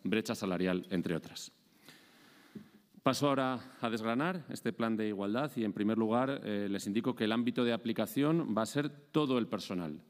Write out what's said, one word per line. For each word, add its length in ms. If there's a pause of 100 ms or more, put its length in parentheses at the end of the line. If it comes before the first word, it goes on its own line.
brecha 300
salarial, 560
entre 240
otras. 360 (1500)
Paso 280
ahora 300 (220)
a 80
desgranar 640
este 240
plan 200
de 140
igualdad 480
y, 80
en 80
primer 240
lugar, 480
eh, 240
les 180
indico 280
que 100
el 80
ámbito 320
de 80
aplicación 840
va 80
a 40
ser 240
todo 480
el 80
personal 640